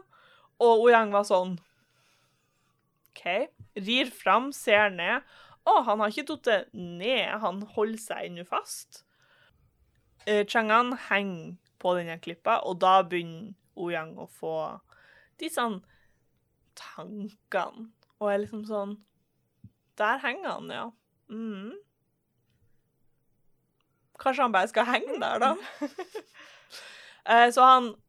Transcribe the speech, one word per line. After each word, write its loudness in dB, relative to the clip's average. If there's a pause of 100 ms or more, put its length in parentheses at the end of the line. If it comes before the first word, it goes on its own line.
(600)
og 6
Ouyang 6
var 2
sånn, 0 (1500)
"OK", -20 (520)
rir -2
fram, 2
ser 2
ned. -4 (420)
Å, 6
han 0
har 0
ikke -6
tatt -6
det 4 (120)
ned, -4
han -4
holder -4
seg -10
ennå -14
fast. -10 (1200)
Eh, 0
Chang'an 2
henger -4 (180)
på -2
denne -6
klippa, -2
og -4
da 6
begynner -8 (200)
Ouyang -8
å -16
få -8 (800)
de -12
sånn -4 (1000)
tankene, -10 (260)
og -4
er 0
liksom -10
sånn, -8 (1040)
"Der 0
henger -6
han, -10
ja. -10 (420)
Mhm." -12 (2500)
Kanskje 0
han 0
bare 2
skal 2
henge -2
der, -4
da. 2 (260)
<laughs> -10 (1200)
Eh, 6
så 2
han 8 (180)